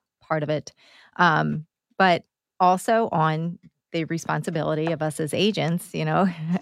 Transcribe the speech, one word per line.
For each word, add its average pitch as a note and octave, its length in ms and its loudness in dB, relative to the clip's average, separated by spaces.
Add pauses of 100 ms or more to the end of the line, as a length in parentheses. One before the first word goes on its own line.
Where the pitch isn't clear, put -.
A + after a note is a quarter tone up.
(220)
part D#3+ 200 -2
of D3 80 -2
it. - 220 -4 (460)
Um, D#3 480 2 (320)
but F#3 260 4 (380)
also F#3 500 4
on D#3+ 480 -2 (320)
the E3 140 -2
responsibility D#3 880 -2
of D3+ 80 -6
us D#3 180 -4
as D3+ 140 -4
agents, F3 600 -2
you D#3 120 -4
know, E3 240 2 (320)